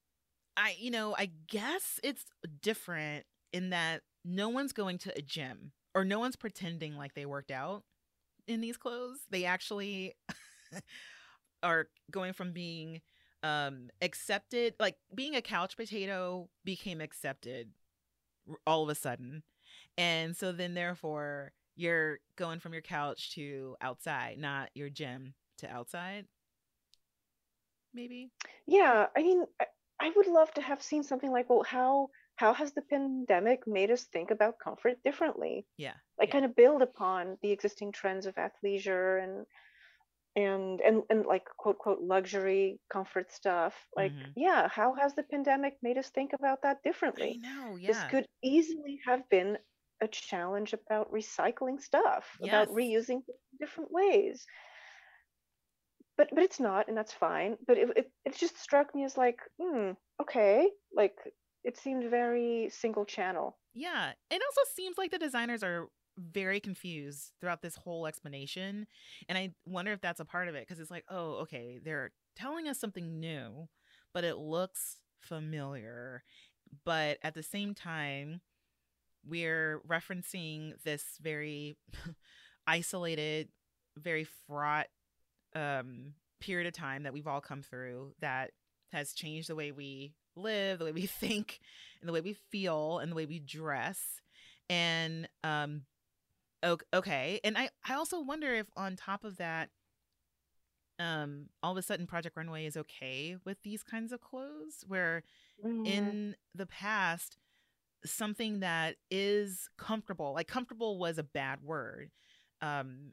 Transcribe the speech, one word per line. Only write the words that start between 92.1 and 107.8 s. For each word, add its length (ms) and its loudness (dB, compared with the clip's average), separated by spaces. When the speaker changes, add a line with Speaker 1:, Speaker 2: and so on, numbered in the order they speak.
Speaker 1:
way 100 0
we 120 -8
feel, 640 -2
and 120 -4
the 40 -4
way 100 -2
we 140 -8
dress. 800 -6
And, 580 0
um, 420 -2
o-, 160 2
okay. 500 0
And 140 0
I, 120 0
I 100 -2
also 260 -4
wonder 340 -2
if 220 -2
on 200 -6
top 280 -8
of 140 -12
that, 320 -4
um, 500 -6
all 100 -2
of 60 -2
a 40 -4
sudden 240 -4
Project 300 -6
Runway 300 -8
is 100 -8
okay 680 -10
with 180 -10
these 200 -10
kinds 300 -8
of 80 -10
clothes, 640 -14
where 360 -2
Speaker 2:
Mm. 540 -2
Speaker 1:
in 200 -6
the 120 -8
past, 720 -2